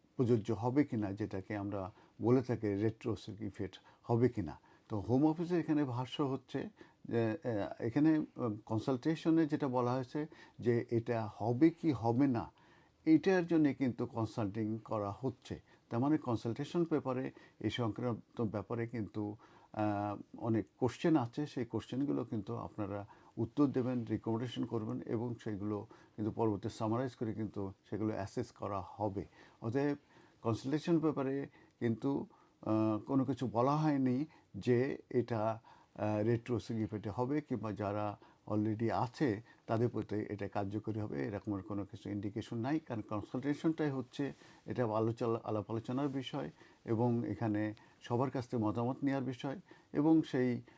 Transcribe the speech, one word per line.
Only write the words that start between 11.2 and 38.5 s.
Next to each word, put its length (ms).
হবে 360
কি 220
হবে 360
না, 240
এটার 420
জন্যে 260
কিন্তু 320
কনসাল্টিং 760
করা 320
হচ্ছে। 480
তার 100
মানে 180
কনসালটেশন 680
পেপারে 460
এই 100
সংক্রান্ত 720
ব্যাপারে 460
কিন্তু, 480
আহ, 480
অনেক 280
কোশ্চেন 380
আছে, 280
সেই 200
কোশ্চেনগুলো 600
কিন্তু 300
আপনারা 500
উত্তর 300
দেবেন, 380
রিকমেন্ডেশন 600
করবেন 360
এবং 420
সেগুলো 440
কিন্তু 160
পরবর্তী 380
সামারাইজ 460
করে 180
কিন্তু 400
সেগুলো 240
অ্যাসেস 380
করা 360
হবে। 380
অতএব 360
কনসালটেশন 580
পেপারে 480
কিন্তু, 460
আহ, 380
কোনো 260
কিছু 220
বলা 300
হয়নি 480
যে 420
এটা, 500
আহ, 300
retroactive 520
ইফেক্টে 320
হবে 320
কিংবা 320
যারা 440
already 440